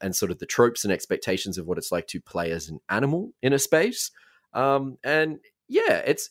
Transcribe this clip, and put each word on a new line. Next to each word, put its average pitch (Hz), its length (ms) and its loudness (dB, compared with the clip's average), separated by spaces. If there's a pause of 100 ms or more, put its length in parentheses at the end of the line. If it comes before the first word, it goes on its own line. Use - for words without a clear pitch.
and 95 120 -4
sort 92 160 0
of 87 80 -6
the - 60 -12
tropes 120 400 4
and 101 80 2
expectations 95 640 -2
of 85 100 -8
what 85 120 -2
it's - 120 -8
like 87 160 -2
to - 140 -8
play 85 300 -4
as 80 180 -6
an 78 100 -10 (120)
animal 143 420 -2 (100)
in 135 120 4
a 139 40 4
space. 170 520 0 (420)
Um, 135 500 0
and 156 360 0 (280)
yeah, 359 400 2
it's, - 240 0